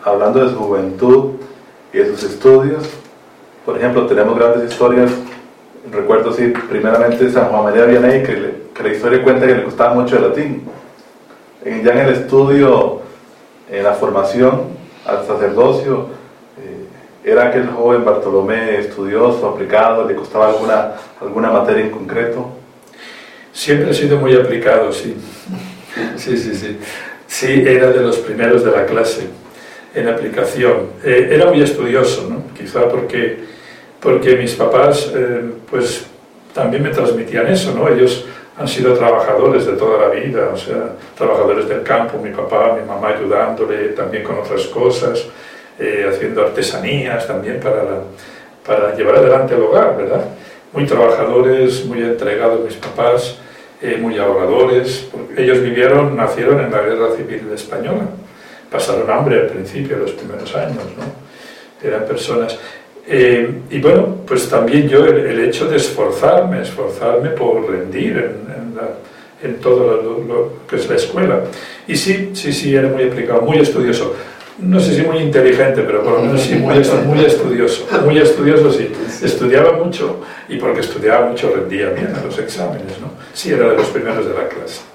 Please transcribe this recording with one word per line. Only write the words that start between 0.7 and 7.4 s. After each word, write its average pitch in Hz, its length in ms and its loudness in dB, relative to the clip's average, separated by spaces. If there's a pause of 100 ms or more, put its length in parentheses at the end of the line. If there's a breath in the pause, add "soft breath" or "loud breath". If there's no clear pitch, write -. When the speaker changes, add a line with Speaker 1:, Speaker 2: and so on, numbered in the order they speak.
Speaker 1:
y 95 60 -4
de 101 100 4
sus 104 160 -6
estudios, 135 680 4 (760)
por - 120 -4
ejemplo, 123 280 2
tenemos 113 320 2
grandes 120 340 2
historias. 123 400 4 (800)
Recuerdo, 127 400 0
sí, 120 220 0 (160)
primeramente 117 600 2
San 123 160 2